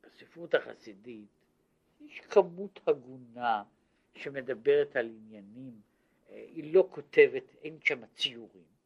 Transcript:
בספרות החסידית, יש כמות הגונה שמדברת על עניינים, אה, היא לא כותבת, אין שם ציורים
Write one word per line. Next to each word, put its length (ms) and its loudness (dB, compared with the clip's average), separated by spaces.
בספרות 500 -10
החסידית, 760 -8
יש 180 -20
כמות 680 0
הגונה 760 -2
שמדברת 800 0
על 140 -2
עניינים, 720 -18
אה, 60 -20
היא 380 -14
לא 180 6
כותבת, 720 4
אין 220 -12
שם 220 -2
ציורים 500 -8